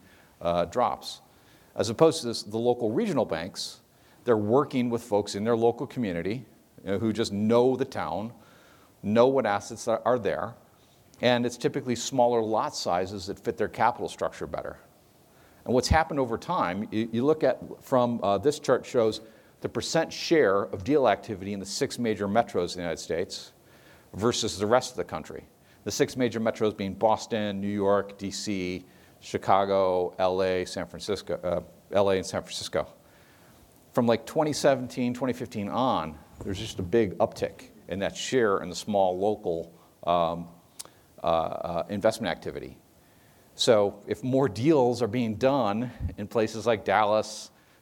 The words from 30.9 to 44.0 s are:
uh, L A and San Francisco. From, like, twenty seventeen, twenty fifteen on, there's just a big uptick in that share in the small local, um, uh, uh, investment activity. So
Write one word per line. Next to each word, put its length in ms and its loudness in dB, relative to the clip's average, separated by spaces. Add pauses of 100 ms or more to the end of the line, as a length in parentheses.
uh, 520 -6
L 140 4
A 80 2
and 80 -4
San 160 -6
Francisco. 460 -6 (1080)
From, 140 2
like, 180 2
twenty 280 -2
seventeen, 600 0
twenty 200 -4
fifteen 360 -8
on, 480 0 (260)
there's 160 -6
just 200 -10
a 40 -4
big 360 2
uptick 500 -4 (180)
in 120 -6
that 160 -4
share 440 2
in 100 -8
the 60 -10
small 440 0
local, 520 -2 (340)
um, 420 0 (760)
uh, 40 -2
uh, 640 0
investment 420 0
activity. 460 -10 (800)
So 520 4